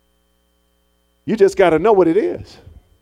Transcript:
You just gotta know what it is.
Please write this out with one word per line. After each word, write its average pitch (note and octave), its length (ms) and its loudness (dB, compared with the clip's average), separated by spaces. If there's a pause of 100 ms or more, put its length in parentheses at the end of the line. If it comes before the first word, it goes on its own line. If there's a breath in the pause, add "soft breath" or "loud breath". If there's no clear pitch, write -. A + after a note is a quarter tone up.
(1300)
You G3 100 -6
just G3 220 0
gotta E3+ 220 2
know G#3 120 0
what F#3 160 2
it E3 80 0
is. D#4+ 420 -6 (440)